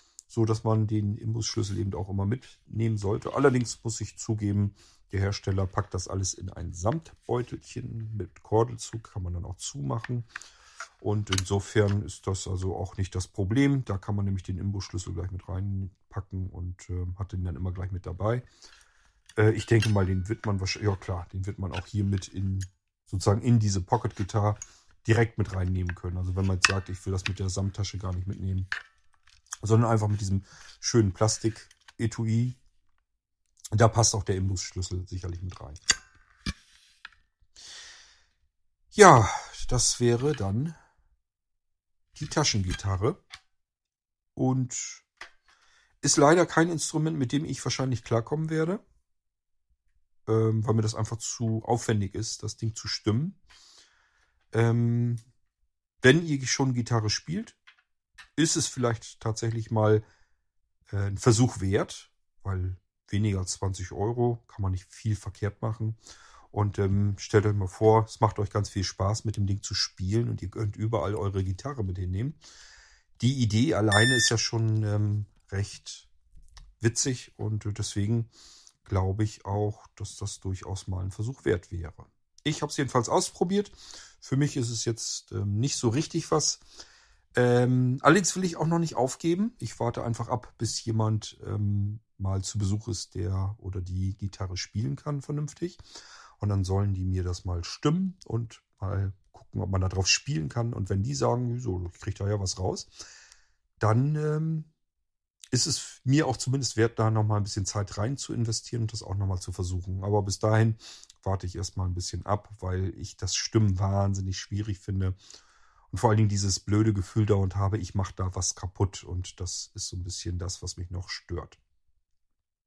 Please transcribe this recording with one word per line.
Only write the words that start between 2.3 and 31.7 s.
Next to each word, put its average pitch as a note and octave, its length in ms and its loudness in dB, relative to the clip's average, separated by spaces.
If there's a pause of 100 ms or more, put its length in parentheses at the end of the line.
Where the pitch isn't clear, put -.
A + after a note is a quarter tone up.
sollte. G2 340 -4
Allerdings B2+ 520 4
muss A2+ 180 -4
ich - 160 -10
zugeben, G2+ 560 0 (380)
der F#2+ 80 0
Hersteller G2 460 0
packt - 280 -4
das F#2 140 -6
alles F#2+ 260 -4
in F#2 160 -10
ein E2+ 240 -10
Samtbeutelchen A2+ 1400 -6
mit F#2+ 280 -10
Kordelzug, A2+ 600 -2
kann - 200 -10
man F2 100 -4
dann F2 140 -6
auch F#2 100 -10
zumachen. B2 680 -6 (760)
Und G#2 300 -2
insofern G2+ 720 2
ist - 240 -10
das G2 200 -2
also F#2 300 -4
auch - 220 -6
nicht F#2+ 160 -4
das F#2 140 -4
Problem. C3 580 2
Da G2 100 -4
kann G2+ 180 -6
man G2+ 120 0
nämlich G2 180 -2
den F#2 140 -6
Imbusschlüssel F#2+ 560 -6
gleich F2+ 160 -6
mit F#2 180 -10
reinpacken F#2+ 1000 -6
und, F2+ 400 -10
äh, F2+ 160 -4 (100)
hat - 160 -8
den F#2 120 -4
dann F2 120 -4
immer F2+ 160 -4
gleich F#2+ 200 -8
mit F#2+ 120 -8
dabei. A2 380 -2 (960)
Äh, A2 160 8
ich G#2+ 140 -2
denke A2+ 240 6
mal, G2 160 4
den F#2 220 0
wird A2 180 -4
man G2+ 140 0
wahrsch-, F#2+ 220 -4
ja G2+ 140 2
klar, F2+ 360 -6
den F#2+ 140 -6
wird F#2+ 120 -8
man F#2 140 -4
auch - 140 -8
hier G2+ 180 -2
mit G2 240 0
in, F#2+ 360 -4 (400)
sozusagen G2+ 380 2
in A#2+ 160 6
diese G2 220 2
Pocket A2+ 360 0
Guitar G#2 420 0 (480)
direkt A2+ 320 4
mit G2+ 160 -2
reinnehmen F2+ 400 -2
können. F2+ 220 -6
Also F#2 200 -4
wenn F#2+ 100 2
man F#2+ 100 0
jetzt F2+ 120 2
sagt, F#2+ 200 -2
ich F#2 180 -10
will F#2+ 60 -2
das F#2 140 -2
mit F#2+ 120 -4
der F#2+ 100 -2
Samttasche F#2+ 500 -4
gar F2+ 160 -6
nicht F2+ 120 -6
mitnehmen, F#2+ 400 -4 (960)
sondern A2+ 280 4
einfach G#2+ 180 2
mit G#2 120 0
diesem G2 240 -2 (360)
schönen G#2+ 320 4
Plastik-Etui, A2+ 1400 -2 (1120)